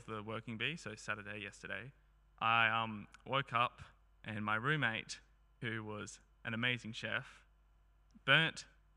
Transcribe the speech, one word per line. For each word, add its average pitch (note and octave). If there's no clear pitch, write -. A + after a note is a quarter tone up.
the A2
working A2
bee, C3
so G#2+
Saturday G#2+
yesterday. G2
I, A2+
um, A2
woke C3
up A#2+
and G#2+
my G#2+
roommate, A#2+
who A2+
was G#2
an A#2
amazing A#2
chef, A2+
burnt D3